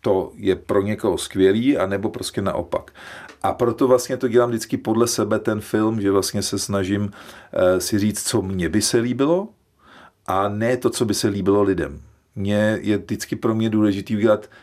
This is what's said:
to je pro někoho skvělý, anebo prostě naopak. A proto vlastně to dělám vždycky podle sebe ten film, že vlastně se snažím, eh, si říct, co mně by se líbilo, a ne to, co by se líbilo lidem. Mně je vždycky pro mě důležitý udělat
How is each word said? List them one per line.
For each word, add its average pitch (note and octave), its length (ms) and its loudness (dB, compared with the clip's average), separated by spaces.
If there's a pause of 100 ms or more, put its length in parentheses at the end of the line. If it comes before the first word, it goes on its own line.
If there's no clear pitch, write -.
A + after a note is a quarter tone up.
to F#2+ 360 0
je G2 200 0
pro G2+ 260 0
někoho G2+ 360 -2
skvělý, G#2 600 2
anebo G2 300 -2
prostě - 340 -6
naopak. - 500 -4 (500)
A - 100 0
proto B2 360 0
vlastně B2+ 280 2
to C3 120 -2
dělám A#2+ 200 4
vždycky A#2 280 -4
podle A2+ 300 2
sebe G#2+ 320 0
ten G#2+ 220 -2
film, A2 400 0
že G2 100 2
vlastně G2 320 0
se G2+ 160 -4
snažím, G2+ 520 -2 (420)
eh, F#2 280 2
si - 180 -2
říct, G2+ 300 -2
co G#2+ 140 0
mně F#2 260 -4
by G#2 140 0
se - 160 0
líbilo, C#3 500 0 (800)
a F#2+ 220 0
ne A2+ 280 0
to, A#2 140 0
co - 140 -2
by G#2 100 0
se A2 140 0
líbilo G2 340 2
lidem. E2 380 -2 (360)
Mně G#2 460 0
je G2+ 160 0
vždycky G#2 380 -6
pro A2+ 180 0
mě A2+ 160 0
důležitý G#2+ 460 0
udělat G#2+ 340 2 (120)